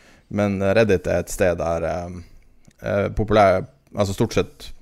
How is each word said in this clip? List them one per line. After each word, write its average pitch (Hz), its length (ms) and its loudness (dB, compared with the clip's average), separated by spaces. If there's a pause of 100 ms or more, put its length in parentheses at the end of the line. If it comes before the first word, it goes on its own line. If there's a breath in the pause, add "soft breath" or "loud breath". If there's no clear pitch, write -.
(300 soft breath)
Men, 101 300 -2
eh, 98 140 2
Reddit 101 320 2
er 87 140 0
et - 120 -8
sted 87 260 0
der, 82 300 -2
ehm, 87 300 -8 (640 soft breath)
eh, 101 280 -2
populær, 101 560 4 (280)
altså 98 200 -2
stort 113 200 0
sett - 360 -4 (120)